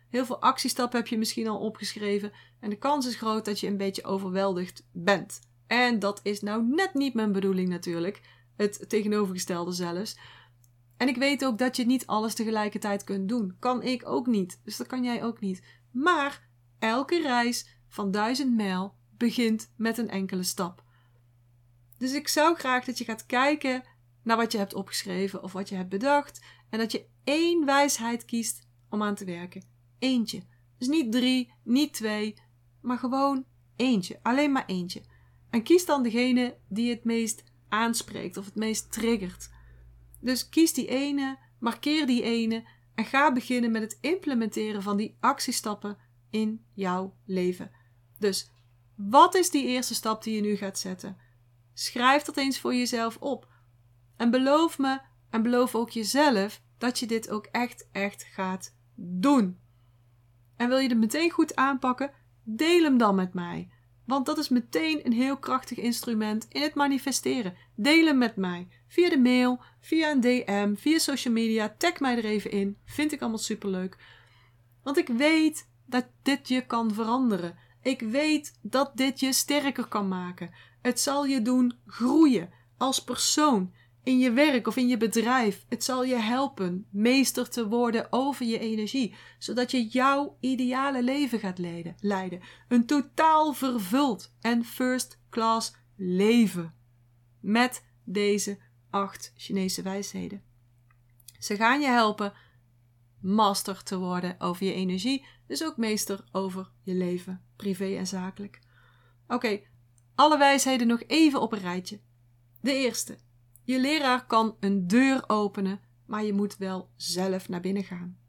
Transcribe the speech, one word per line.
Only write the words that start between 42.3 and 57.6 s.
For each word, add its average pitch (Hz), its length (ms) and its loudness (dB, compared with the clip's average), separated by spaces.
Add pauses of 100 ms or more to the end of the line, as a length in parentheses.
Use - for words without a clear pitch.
en 220 100 -4
ga 277 280 4
beginnen 240 380 0
met 220 120 -2
het 220 180 -10
implementeren 226 800 -2
van 202 140 -2
die 208 240 -4
actiestappen 214 800 -2 (320)
in 214 420 -4
jouw 190 520 -4
leven. 180 460 -2 (480)
Dus 196 320 -2 (440)
wat 269 400 6
is 370 160 4
die 269 160 0
eerste 247 280 -2
stap 220 280 -4
die 220 120 -4
je 214 60 -2
nu 208 160 0
gaat 196 220 -6
zetten? 190 380 -10 (560)
Schrijf 262 500 2
dat - 140 -10
eens 277 220 -2
voor 254 160 -2
jezelf 233 420 -2
op. - 360 -8 (640)
En 240 140 2
beloof 277 480 4
me 269 220 0 (300)
en 226 120 0
beloof 247 320 2
ook 233 160 -2
jezelf 226 720 2 (160)
dat 247 200 -2
je 247 80 -4
dit 220 240 -4
ook 208 160 -6
echt, - 460 -6